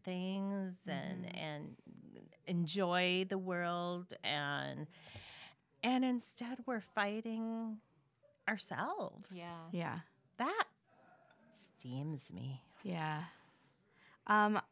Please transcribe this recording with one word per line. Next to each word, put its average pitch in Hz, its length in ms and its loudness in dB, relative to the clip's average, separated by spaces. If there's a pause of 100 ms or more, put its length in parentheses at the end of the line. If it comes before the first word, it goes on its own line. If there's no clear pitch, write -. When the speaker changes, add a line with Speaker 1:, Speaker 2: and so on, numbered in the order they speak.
Speaker 1:
things 190 720 0 (120)
and, 143 380 -2
Speaker 2:
Mm-hmm. - 120 -8
Speaker 1:
and 151 380 -6 (720)
enjoy 180 840 4
the 196 80 2
world 175 760 0 (100)
and, 143 640 0 (920)
and 254 220 4
instead 247 640 -2
we're 233 160 -2
fighting 220 960 -2 (720)
ourselves. 220 800 -4
Speaker 2:
Yeah. 175 140 -8 (260)
Speaker 3:
Yeah. 165 280 -2 (380)
Speaker 1:
That 349 280 2 (1120)
steams 135 560 -4
me. 127 280 -6 (220)
Speaker 3:
Yeah. 160 400 -2 (1040)
Um, 208 320 8 (120)